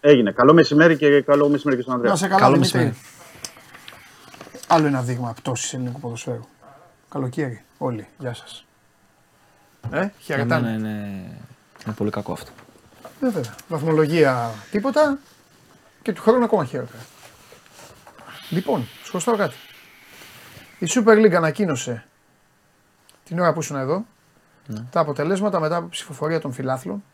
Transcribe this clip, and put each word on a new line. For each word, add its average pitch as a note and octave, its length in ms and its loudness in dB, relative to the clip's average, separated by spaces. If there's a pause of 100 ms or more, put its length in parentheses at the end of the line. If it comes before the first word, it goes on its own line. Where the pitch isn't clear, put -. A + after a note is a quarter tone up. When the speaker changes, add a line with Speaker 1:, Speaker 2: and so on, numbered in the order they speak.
Speaker 1:
Έγινε. B2 300 6
Καλό B2 220 6
μεσημέρι D#3 440 6
και C#3+ 240 4
καλό C#3+ 280 2
μεσημέρι C#3+ 280 0
και B2 60 -4
στον B2+ 100 -6
Ανδρέα. A#2+ 180 0
Speaker 2:
Να F#3 60 0
σε F#3 100 -2
καλά, F#3+ 120 2
Speaker 3:
Καλό C3 140 6
Speaker 2:
Δημήτρη. C3+ 240 2
Speaker 3:
μεσημέρι. A#2 200 0 (1700)
Speaker 2:
Άλλο D#3+ 200 4
ένα C3+ 140 0
δείγμα A#2+ 340 -6
πτώσης - 380 -8
ελληνικού B2 260 -8
ποδοσφαίρου. A#2 400 -10 (680)
Καλοκαίρι, C3 520 -6 (160)
όλοι. A#2 300 -8 (120)
Γεια B2 140 -8
σας. - 320 -20 (1300)
Ε, C#3 80 -4
Speaker 3:
Για G3+ 200 -4
Speaker 2:
χαιρετάμε. A#2+ 420 -2 (100)
Speaker 3:
μένα A2 60 -4
είναι, G#2 460 -8 (640)
είναι G#2+ 120 -8
πολύ G#2 120 -4
κακό G2+ 220 -8
αυτό. - 200 -12 (720)
Speaker 2:
Ε, B3+ 60 0
βέβαια. C3+ 240 -6 (140)
Βαθμολογία D3+ 840 2 (200)
τίποτα C#4 460 2 (840)
και G#3 120 -4
του - 80 -10
χρόνου A#3+ 220 4
ακόμα G#3 220 0
χειρότερα. B2 360 -10 (1500)
Λοιπόν, E3 380 -2 (160)
σου - 80 -20
χρωστάω A3 240 -2
κάτι. F#3 200 -2 (1200)
Η E3+ 100 -6
Super A3 360 6
League F3 80 6
ανακοίνωσε D#3 720 -2 (1160)
την E3+ 160 -8
ώρα E3+ 140 2
που E3 60 -4
ήσουν D3+ 180 -8
εδώ D#3 280 -2 (640)
Speaker 3:
Ναι. A2 120 -10 (120)
Speaker 2:
τα F3 80 0
αποτελέσματα E3+ 600 -2
μετά D#3 160 -2
από E3+ 140 -6
ψηφοφορία D#3 500 -6
των D3 120 -8
φιλάθλων C3 520 -6 (100)